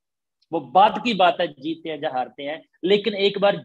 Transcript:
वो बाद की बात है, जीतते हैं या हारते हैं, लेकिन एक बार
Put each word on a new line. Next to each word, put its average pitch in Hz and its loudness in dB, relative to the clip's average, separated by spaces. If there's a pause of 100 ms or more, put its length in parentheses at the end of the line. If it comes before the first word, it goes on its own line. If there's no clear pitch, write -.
(520)
वो 165 -2
बाद 196 2
की 233 -2
बात 175 2
है, 175 -2
जीतते 160 -10
हैं 147 -10
या 151 -4
हारते 127 -8
हैं, 151 -10 (200)
लेकिन 202 2
एक 196 0
बार 185 0